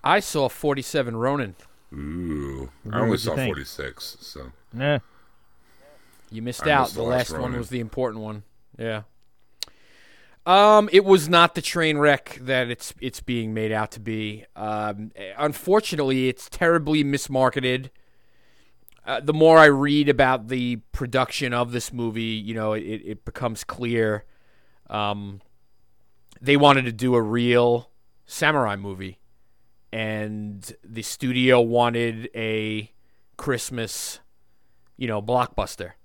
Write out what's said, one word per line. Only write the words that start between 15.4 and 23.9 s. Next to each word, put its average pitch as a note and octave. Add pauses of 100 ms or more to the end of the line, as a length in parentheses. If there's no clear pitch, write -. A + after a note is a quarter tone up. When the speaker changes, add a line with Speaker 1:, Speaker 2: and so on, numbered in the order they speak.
Speaker 1:
it's -
terribly D#3
mismarketed. C3 (1120)
Uh, A#2+
the D3+
more D#3+
I D#3
read C#3+
about B2+
the B2 (160)
production B2+
of A#2+
this A#2+
movie, A#2
you A2
know, G#2+
it, G#2+
it G#2
becomes A#2
clear, A2+ (640)